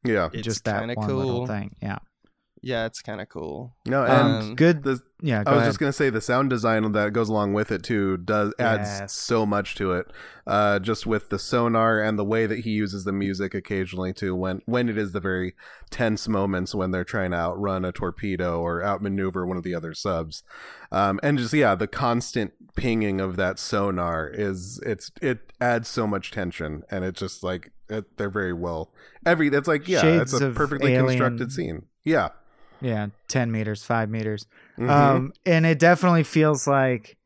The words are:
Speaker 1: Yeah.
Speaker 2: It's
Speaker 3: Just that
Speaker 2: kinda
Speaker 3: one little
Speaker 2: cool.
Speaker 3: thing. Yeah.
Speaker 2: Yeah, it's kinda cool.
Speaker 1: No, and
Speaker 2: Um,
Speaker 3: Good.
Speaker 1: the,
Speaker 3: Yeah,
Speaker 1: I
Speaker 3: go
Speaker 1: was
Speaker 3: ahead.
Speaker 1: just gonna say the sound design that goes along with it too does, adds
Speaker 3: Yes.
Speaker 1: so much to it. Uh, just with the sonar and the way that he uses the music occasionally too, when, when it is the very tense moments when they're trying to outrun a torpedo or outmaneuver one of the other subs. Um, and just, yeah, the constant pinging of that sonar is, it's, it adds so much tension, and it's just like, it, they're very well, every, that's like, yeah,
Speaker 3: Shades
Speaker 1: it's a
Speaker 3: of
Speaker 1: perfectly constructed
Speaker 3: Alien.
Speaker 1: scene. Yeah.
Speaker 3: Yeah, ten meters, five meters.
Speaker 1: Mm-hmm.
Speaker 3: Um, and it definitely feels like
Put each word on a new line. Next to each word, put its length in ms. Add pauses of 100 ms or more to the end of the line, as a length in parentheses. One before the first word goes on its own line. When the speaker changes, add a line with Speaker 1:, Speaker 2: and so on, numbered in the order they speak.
Speaker 1:
Yeah. 260
Speaker 2:
It's 120
Speaker 3:
Just 220
that 160
Speaker 2:
kinda 120
Speaker 3:
one 140
little 320
Speaker 2:
cool. 80
Speaker 3:
thing. 340
Yeah. 160 (640)
Speaker 2:
Yeah, 240
it's 160
kinda 260
cool. 480 (120)
Speaker 1:
No, 160
and 80 (380)
Speaker 2:
Um, 60
Speaker 3:
Good. 280
Speaker 1:
the, 160 (220)
Speaker 3:
Yeah, 200
Speaker 1:
I 40
Speaker 3:
go 60
Speaker 1:
was 80
Speaker 3:
ahead. 100
Speaker 1:
just 100
gonna 140
say 180
the 100
sound 300
design 400
that 220
goes 160
along 240
with 180
it 100
too 360
does, 420
adds 280 (120)
Speaker 3:
Yes. 140
Speaker 1:
so 340
much 280
to 180
it. 180 (340)
Uh, 340
just 280
with 220
the 100
sonar 640
and 180
the 60
way 200
that 140
he 120
uses 320
the 80
music 440
occasionally 580
too, 220
when, 300
when 240
it 80
is 140
the 80
very 340 (360)
tense 380
moments 480
when 160
they're 120
trying 280
to 60
outrun 480
a 60
torpedo 680
or 240
outmaneuver 600
one 120
of 60
the 120
other 180
subs. 500 (480)
Um, 320
and 140
just, 160
yeah, 220
the 120
constant 680 (220)
pinging 460
of 160
that 220
sonar 680
is, 580
it's, 260 (100)
it 300 (100)
adds 260
so 200
much 240
tension, 600
and 140
it's 140
just 240
like, 280 (180)
it, 280
they're 120
very 240
well, 380 (340)
every, 240
that's 180
like, 200
yeah, 140
Speaker 3:
Shades 320
Speaker 1:
it's 80
a 60
Speaker 3:
of 80
Speaker 1:
perfectly 400
constructed 480
Speaker 3:
Alien. 80
Speaker 1:
scene. 300 (220)
Yeah. 260 (500)
Speaker 3:
Yeah, 280 (200)
ten 240
meters, 320
five 240
meters. 380 (320)
Speaker 1:
Mm-hmm. 140
Speaker 3:
Um, 420 (140)
and 180
it 140
definitely 420
feels 460
like 580